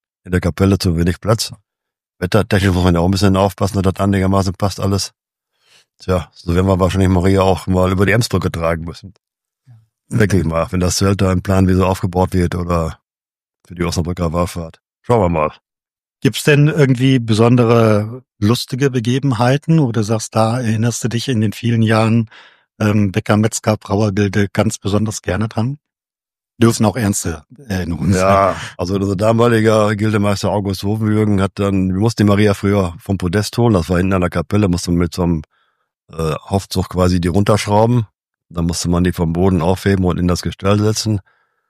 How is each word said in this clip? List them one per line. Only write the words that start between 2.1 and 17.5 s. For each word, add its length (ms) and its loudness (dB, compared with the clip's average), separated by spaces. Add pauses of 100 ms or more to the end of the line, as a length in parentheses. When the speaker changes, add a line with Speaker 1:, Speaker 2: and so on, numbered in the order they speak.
Speaker 1:
Wettertechnisch 560 0
muss 80 0
man 120 4
ja 60 2
auch 40 2
ein 80 2
bisschen 240 2
aufpassen, 440 0
dass 120 0
das 100 -4
einigermaßen 520 0
passt 260 -6
alles. 320 -4 (880)
Tja, 360 -4
so 220 -6
werden 100 2
wir 140 2
wahrscheinlich 300 2
Maria 320 2
auch 260 0
mal 240 0
über 140 2
die 60 2
Emsbrücke 380 0
tragen 340 -4
müssen. 300 -16 (540)
Speaker 2:
Ja. 60 -20 (440)
Speaker 1:
Denke 200 2
ich 60 0
mal, 280 -2
wenn 80 -2
das 160 0
Zelt 240 0
da 100 2
im 120 0
Plan 260 2
wie 60 2
so 120 2
aufgebaut 460 -2
wird 240 0
oder 420 -4 (680)
für 100 -20
die 80 -4
Osnabrücker 480 -4
Wallfahrt. 480 -6 (220)
Schauen 180 2
wir 80 2
mal. 240 0 (680)
Speaker 2:
Gibt's 220 -2
denn 240 4
irgendwie 540 2
besondere 1040 2 (160)